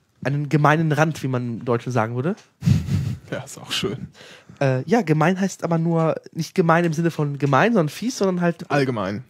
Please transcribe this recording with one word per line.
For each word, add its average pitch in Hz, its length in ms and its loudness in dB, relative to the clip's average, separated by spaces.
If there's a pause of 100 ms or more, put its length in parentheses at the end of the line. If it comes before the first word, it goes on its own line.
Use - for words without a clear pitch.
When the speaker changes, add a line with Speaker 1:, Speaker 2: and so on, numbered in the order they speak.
(240)
Speaker 1:
einen 143 260 -2
gemeinen 151 420 2
Rand, 156 320 0
wie 139 40 -4
man 123 320 -4
im 117 60 -12
Deutschen 123 260 -2
sagen 117 240 -2
würde. 151 200 -4 (260)
Speaker 2:
<laughs> - 140 4 (560)
Ja, 117 140 -6
ist - 120 -18
auch - 140 -16
schön. - 380 -6 (520)
Speaker 1:
Äh, 131 260 2
ja, 220 140 2
gemein 170 380 2
heißt 196 240 -4
aber 165 160 0
nur, 165 420 0 (120)
nicht - 200 -6
gemein 170 320 4
im 165 80 0
Sinne 170 160 0
von 143 300 -2
gemein, 143 340 4
sondern 160 160 2
fies, - 300 -6
sondern 185 220 0
halt 170 280 -2
Speaker 2:
Allgemein. 120 600 0